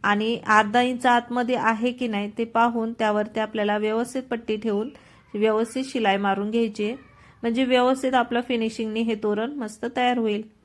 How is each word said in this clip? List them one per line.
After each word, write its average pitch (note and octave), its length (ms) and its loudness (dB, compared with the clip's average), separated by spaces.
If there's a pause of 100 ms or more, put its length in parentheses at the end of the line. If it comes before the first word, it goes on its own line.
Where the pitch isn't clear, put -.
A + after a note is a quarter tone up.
आणि G#3+ 440 0
अर्धा G#3+ 340 4
इंच B3 260 0
आतमध्ये A#3+ 500 2
आहे A3+ 360 0
की B3 160 -4
नाही G#3 300 -4
ते A#3 60 0
पाहून A3+ 480 0
त्यावरती G#3+ 480 0
आपल्याला G#3+ 360 -2
व्यवस्थित A3+ 460 -2
पट्टी A#3 340 -6
ठेवून G#3+ 340 -4 (440)
व्यवस्थित A3 500 0
शिलाई A3 320 0
मारून G3 340 -2
घ्यायची, A3 420 -2 (500)
म्हणजे A#3 220 0
व्यवस्थित B3+ 500 2
आपलं A#3+ 260 2
फिनिशिंगने A3+ 600 -4
हे A3+ 140 0
तोरण G#3+ 360 -2
मस्त A#3 360 -8 (100)
तयार B3 220 2
होईल. G#3+ 460 -4